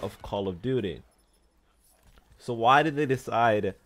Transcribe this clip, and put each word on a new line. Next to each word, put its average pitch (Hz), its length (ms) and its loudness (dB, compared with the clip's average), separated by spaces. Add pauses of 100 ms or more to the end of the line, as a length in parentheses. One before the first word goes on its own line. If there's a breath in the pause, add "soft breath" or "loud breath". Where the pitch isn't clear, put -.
of - 220 -10
Call 101 260 -6
of 87 140 -8
Duty. 117 400 -6 (1400)
So - 160 -8
why 123 280 6
did 151 140 -2
they 151 80 0
decide 110 720 0 (120)